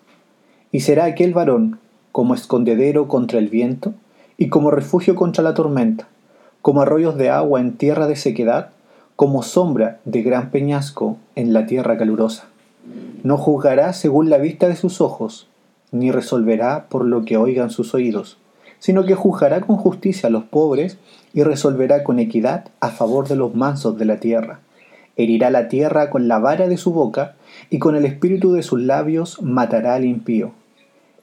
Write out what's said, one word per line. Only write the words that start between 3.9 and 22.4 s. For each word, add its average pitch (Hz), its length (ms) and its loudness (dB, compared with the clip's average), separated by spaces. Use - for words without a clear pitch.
y 139 120 0
como 147 220 2
refugio 170 440 2
contra - 280 0
la 160 100 0
tormenta, 127 540 0
como 143 180 4
arroyos 156 360 2
de 131 120 0
agua 139 320 2
en 123 160 -4
tierra 151 300 0
de 147 80 0
sequedad, 120 560 -2
como 135 280 2
sombra 127 600 0
de 113 180 -2
gran 123 260 0
peñasco 139 680 -2
en 117 180 0
la 110 140 2
tierra 117 320 -2
calurosa. 110 460 -2
No 143 140 0
juzgará 143 560 2
según 156 380 2
la 139 80 6
vista 160 280 0
de 175 80 0
sus 180 240 -4
ojos, - 480 -4
ni 123 200 0
resolverá 120 800 0
por 127 160 -2
lo 120 180 0
que 113 140 -2
oigan 123 320 0
sus 113 240 -6
oídos, 117 440 -4
sino 185 260 2
que 185 100 2
juzgará 180 460 2
con 202 160 0
justicia 185 500 -2
a 113 40 2
los 110 120 -2
pobres 151 540 -2
y 147 100 2
resolverá 143 600 2
con 123 160 0
equidad 117 460 -2